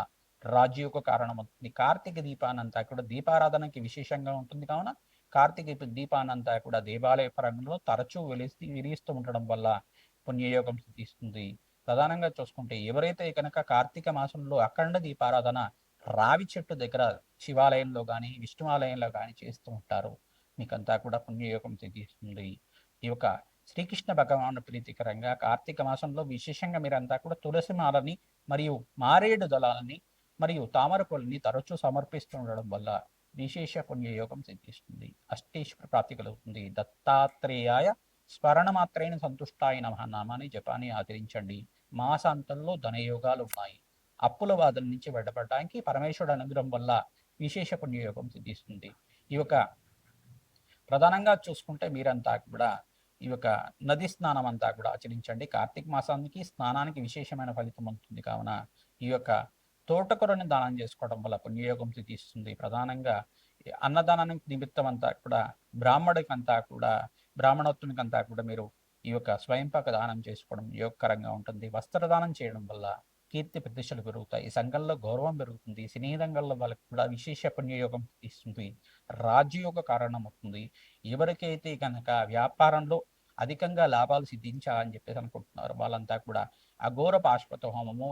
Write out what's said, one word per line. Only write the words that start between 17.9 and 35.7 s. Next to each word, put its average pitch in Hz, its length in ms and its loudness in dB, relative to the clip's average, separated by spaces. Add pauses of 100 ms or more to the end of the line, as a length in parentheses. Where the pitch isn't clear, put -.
కానీ 117 360 -6
విష్ణువాలయంలో 127 720 -2
కానీ 110 240 -8
చేస్తూ 117 360 -14
ఉంటారో 107 400 -4 (460)
మీకంతా 113 400 -2
కూడా 117 200 -4
పుణ్యయోగం 113 600 -6
సిద్ధిస్తుంది. 101 680 -12 (560)
ఈ 120 40 -2
యొక్క 120 180 -2 (420)
శ్రీకృష్ణ 180 460 -6
భగవాను 131 480 4
ప్రీతికరంగా 117 720 -6
కార్తీక 120 480 0
మాసంలో 139 440 -2
విశేషంగా 156 540 -6
మీరంతా 135 380 0
కూడా 165 180 -6
తులసి 160 380 -2
మాలని 143 400 4 (360)
మరియు 147 260 0 (240)
మారేడు 190 460 6
దళాలని 127 520 0 (420)
మరియు 160 280 0
తామర 156 340 4
పూలని 139 380 -4
తరచూ 131 380 -2
సమర్పిస్తూ 135 600 -2
ఉండడం 113 320 -6
వల్ల 104 200 -6 (440)
విశేష 147 460 -8
పుణ్యయోగం 120 640 -6
సిద్ధిస్తుంది. - 640 -18 (220)
అష్టైశ్వర్య - 580 -10